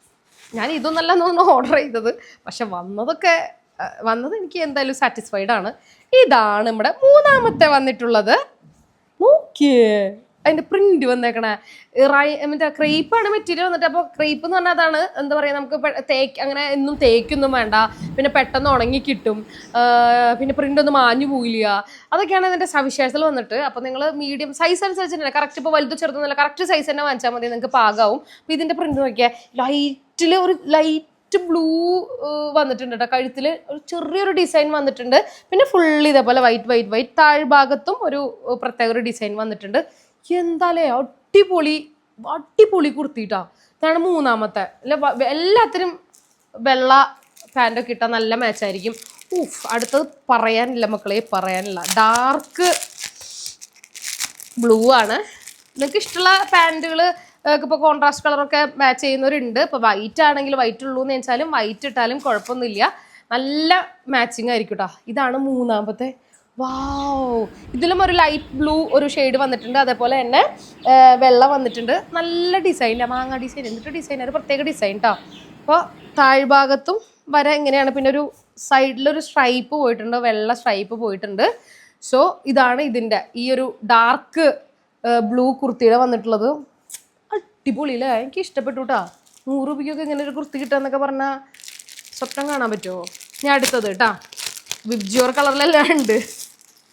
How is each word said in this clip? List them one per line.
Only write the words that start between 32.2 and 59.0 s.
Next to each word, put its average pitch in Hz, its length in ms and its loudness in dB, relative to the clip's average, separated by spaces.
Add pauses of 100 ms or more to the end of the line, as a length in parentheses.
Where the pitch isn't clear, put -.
ഏഹ്, 302 280 -6
വന്നിട്ടുണ്ട് 262 440 -2
ട്ടോ. 233 100 -4
കഴുത്തില് 262 440 -2 (180)
ഒരു 294 200 -10
ചെറിയൊരു 349 500 -4
ഡിസൈൻ 320 340 2
വന്നിട്ടുണ്ട്. 269 440 0 (300)
പിന്നെ 403 180 4
ഫുൾ 320 420 2
ഇതേപോലെ 262 340 4
വൈറ്റ്, 233 280 2
വൈറ്റ്, 233 240 0
വൈറ്റ്. 233 260 -4
താഴ്ഭാഗത്തും 294 800 4 (100)
ഒരു, 285 140 -4 (240)
ഏഹ്, 247 180 -4
പ്രത്യേക 247 280 -2
ഒരു 233 180 -2
ഡിസൈൻ 220 280 -8
വന്നിട്ടുണ്ട്. 214 420 -6 (480)
എന്താലേ 339 600 -2 (120)
അടിപൊളി, 320 800 2 (440)
അടിപൊളി 320 720 2
കുർത്തി 240 360 -8
ട്ടോ. 190 160 -6 (400)
ഇതാണ് 320 160 2
മൂന്നാമത്തെ. 254 680 -2 (160)
അല്ല, 269 220 -4
വ-, 247 320 0
എല്ലാത്തിനും 370 580 2 (600)
വെള്ള 254 380 2 (640)
പാൻറ്റൊക്കെ 240 380 -2
ഇട്ടാ 233 220 -2
നല്ല 226 180 0
മാച്ച് 226 320 -2
ആയിരിക്കും. 196 300 -6 (380)
ഊഫ്, 339 260 -4 (140)
അടുത്തത് 277 320 -2 (240)
പറയാനില്ല 233 640 0
മക്കളെ, 202 260 -4 (140)
പറയാനില്ല. 190 460 -4 (180)
ഡാർക്ക് 254 720 2 (2000)
ബ്ലൂ 220 160 6 (220)
ആണ്. 214 140 -2 (600)
നിങ്ങൾക്ക് 277 260 -4
ഇഷ്ടമുള്ള 370 280 0 (200)
പാൻറ്റുകള്, 330 560 2 (400)
ഏഹ്, 294 180 2
ഇപ്പൊ 302 120 -2
കോൺട്രാസ്റ്റ് 285 480 2
കളറൊക്കെ 285 360 0 (200)
മാച്ച് 254 220 2